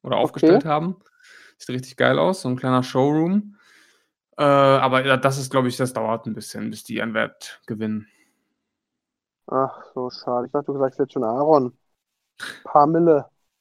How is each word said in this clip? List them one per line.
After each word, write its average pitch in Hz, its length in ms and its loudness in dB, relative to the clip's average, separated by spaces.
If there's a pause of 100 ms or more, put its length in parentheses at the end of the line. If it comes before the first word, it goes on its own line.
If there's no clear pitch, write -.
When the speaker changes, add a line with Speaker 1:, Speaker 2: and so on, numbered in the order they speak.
Speaker 1:
oder 120 140 -4
Speaker 2:
Okay. 113 60 0
Speaker 1:
aufgestellt 165 420 2
haben. 160 320 -2 (600)
Sieht - 120 -14
richtig 127 260 -10
geil 131 240 4
aus, 185 220 0
so 127 80 -4
ein 127 80 -2
kleiner 127 260 0
Showroom. 156 720 0 (840)
Äh, 147 60 -2
aber 135 640 4
ja, 135 100 4
das 135 220 0
ist, 131 120 -8
glaub 131 160 2
ich, 123 120 -4
das 127 160 -2
dauert 113 320 -4
ein 110 80 -6
bisschen, 110 380 -10
bis 107 120 -14
die 110 180 -8
an 110 120 -6
Wert - 540 -6
gewinnen. 107 400 -6 (1400)
Speaker 2:
Ach, 131 340 -4 (120)
so 127 160 -8
schade. - 380 -6
Ich - 40 -20
dachte, 143 220 -4
du 139 40 -6
sagst 135 220 -2
jetzt 135 140 -4
schon 131 100 -4
Aaron. 131 480 2 (920)
Paar 147 200 4
Mille. 165 420 2 (340)